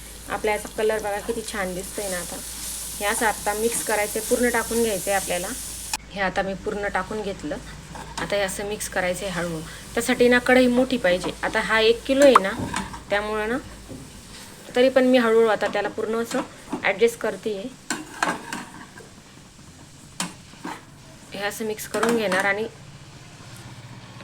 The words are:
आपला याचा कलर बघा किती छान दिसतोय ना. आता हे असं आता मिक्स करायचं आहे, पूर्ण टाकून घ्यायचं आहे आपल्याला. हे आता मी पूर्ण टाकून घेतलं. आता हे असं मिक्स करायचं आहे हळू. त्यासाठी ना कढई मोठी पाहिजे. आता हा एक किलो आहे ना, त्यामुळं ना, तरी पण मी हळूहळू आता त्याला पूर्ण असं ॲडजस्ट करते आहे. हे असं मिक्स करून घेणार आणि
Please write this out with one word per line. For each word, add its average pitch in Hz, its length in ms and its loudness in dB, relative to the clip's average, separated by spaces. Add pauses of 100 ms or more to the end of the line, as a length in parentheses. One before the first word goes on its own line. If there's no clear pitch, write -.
(280)
आपला 202 220 -2
याचा 208 260 -2
कलर 220 220 2
बघा 202 280 -4
किती 233 160 -4 (100)
छान 185 220 -4
दिसतोय 190 360 -8
ना. 185 60 -4
आता 175 200 -8 (640)
हे 208 80 -2
असं 226 200 2
आता 202 280 0
मिक्स 226 300 0
करायचं 208 340 0
आहे, 214 100 -4
पूर्ण 240 220 4
टाकून 233 320 0
घ्यायचं 202 280 0
आहे 196 100 2
आपल्याला. 180 280 -4 (600)
हे 196 100 -8
आता 190 220 2
मी 196 120 -2
पूर्ण 202 340 -4
टाकून 196 340 -2
घेतलं. 190 340 -6 (600)
आता 170 180 -2
हे 202 60 2
असं 196 240 -4
मिक्स 208 220 -6
करायचं 180 380 -2
आहे 185 80 -4
हळू. 170 240 -2 (360)
त्यासाठी 240 340 4
ना 247 100 8
कढई 254 280 8
मोठी 254 300 4
पाहिजे. 180 340 2 (120)
आता 185 180 0
हा 214 200 2
एक 226 260 6
किलो 269 180 6
आहे 240 180 10
ना, 190 80 0 (600)
त्यामुळं 214 380 0
ना, 240 80 0 (1200)
तरी 254 120 8
पण 262 180 6
मी 254 120 8
हळूहळू 226 300 6
आता 208 240 2
त्याला 208 160 0
पूर्ण 220 340 -2
असं 247 180 -2 (420)
ॲडजस्ट 226 360 2
करते 214 380 -4
आहे. 196 120 -8 (3750)
हे 196 120 -8
असं 208 220 -4
मिक्स 214 220 -6
करून 226 280 2
घेणार 196 280 2
आणि 202 220 0 (1600)